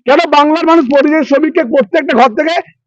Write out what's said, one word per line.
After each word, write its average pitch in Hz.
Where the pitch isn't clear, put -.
কেন 294
বাংলার 302
মানুষ 330
পরিযায়ী 294
শ্রমিককে 311
প্রত্যেকটা 285
ঘর 240
থেকে 311